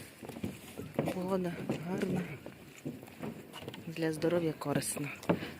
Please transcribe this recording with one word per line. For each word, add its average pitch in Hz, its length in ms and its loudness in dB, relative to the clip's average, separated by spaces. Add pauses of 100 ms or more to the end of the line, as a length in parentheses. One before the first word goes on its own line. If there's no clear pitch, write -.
(1160)
Погода 185 380 2 (380)
гарна, 190 300 2 (1700)
для 160 260 4
здоров'я 165 460 6
корисна. 143 500 2 (520)